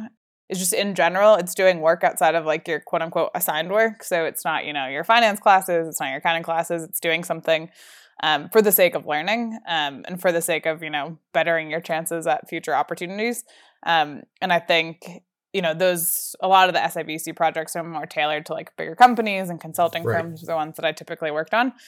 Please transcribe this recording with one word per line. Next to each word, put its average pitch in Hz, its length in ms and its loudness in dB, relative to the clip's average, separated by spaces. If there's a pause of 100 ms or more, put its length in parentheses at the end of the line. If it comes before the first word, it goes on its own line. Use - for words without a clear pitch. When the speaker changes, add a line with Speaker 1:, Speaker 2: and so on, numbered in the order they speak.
(480)
Speaker 1:
is 175 120 -6
just 190 120 0
in 202 220 0
general, 180 400 6
it's 180 220 -2
doing 185 240 4
work 165 240 4
outside 165 320 4
of, 160 80 0
like, 156 240 -2
your 156 100 -2
quote 165 240 -2
unquote 165 320 -2
assigned 165 380 -2
work. 220 320 2
So 165 220 0
it's - 180 -6
not, 156 200 -2
you 147 80 -8
know, 139 140 -4
your 139 160 -6
finance 226 380 4
classes, 185 480 4
it's 151 100 -8
not 143 120 -4
your 135 80 -6
accounting 165 260 0
classes, 165 400 -2
it's - 160 -8
doing 165 240 0
something, 165 440 -2 (540)
um, 156 280 0
for 220 120 6
the 208 80 4
sake 180 240 4
of 151 100 -4
learning, 220 640 -4
um, 147 400 -2
and 180 140 -10
for 185 100 2
the 165 100 2
sake 165 260 -2
of, 160 180 -4
you 156 60 -8
know, 151 280 -6 (160)
bettering 165 340 2
your 156 120 -4
chances 165 480 -4
at 151 200 -2
future 160 280 -4
opportunities. 190 640 -4 (420)
Um, 151 380 0 (180)
and 185 120 0
I 170 80 4
think, 165 640 -2 (280)
you 196 100 -2
know, 160 120 0
those, 175 640 0
a 190 80 0
lot 185 200 8
of 175 60 0
the 160 80 2
S 170 140 -2
I 165 60 -6
B 156 160 -8
C 165 140 -10
projects 160 420 -2
are 170 80 -6
more 160 240 -8
tailored 151 400 -2
to, 165 60 -8
like, - 240 -10
bigger 165 180 -8
companies 208 560 0
and 165 100 -10
consulting 165 440 -4
Speaker 2:
Right. 170 180 -4
Speaker 1:
firms, 165 200 -12
the 165 120 -8
ones 156 220 -6
that 156 80 -10
I 156 80 -2
typically 160 400 -8
worked 156 220 -4
on. 247 180 2 (140)